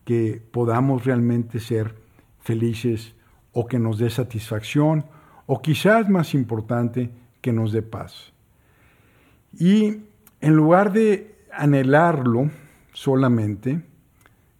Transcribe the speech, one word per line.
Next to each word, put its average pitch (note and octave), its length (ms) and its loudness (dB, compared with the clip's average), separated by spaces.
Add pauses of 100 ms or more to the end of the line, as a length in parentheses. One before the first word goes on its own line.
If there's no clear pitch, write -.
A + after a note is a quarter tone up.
que A2+ 480 -2
podamos A#2+ 540 0
realmente A#2+ 540 0
ser A2 360 -4 (440)
felices A2+ 760 -4 (360)
o A#2 160 -4
que B2+ 120 -2
nos A2+ 180 -2
dé A#2 140 0
satisfacción, C#3 920 -2 (420)
o C3+ 140 -2
quizás G3 460 2
más F#3 280 0
importante, A#2+ 720 -2 (320)
que B2 120 -2
nos A2 180 0
dé A2 100 -2
paz. - 520 -14 (1200)
Y G#3 440 2 (400)
en D3+ 120 4
lugar E3+ 380 4
de G#3+ 440 0 (160)
anhelarlo C#3+ 1000 2 (420)
solamente, B2+ 880 0 (800)